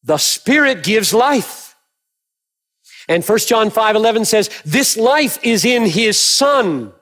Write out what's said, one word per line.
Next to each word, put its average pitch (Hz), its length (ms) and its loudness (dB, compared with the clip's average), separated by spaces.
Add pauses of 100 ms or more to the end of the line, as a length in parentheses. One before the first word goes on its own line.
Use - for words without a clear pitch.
"The 151 160 -2
Spirit 262 640 0
gives 202 320 0
life." 247 600 0 (1300)
And 170 180 -2
First 214 240 0
John 220 220 0
five 214 240 0
eleven 220 300 2
says, 208 260 0 (140)
"This 165 320 0
life 262 480 0
is 233 200 0
in 240 220 2
his 208 320 0
Son." 196 840 0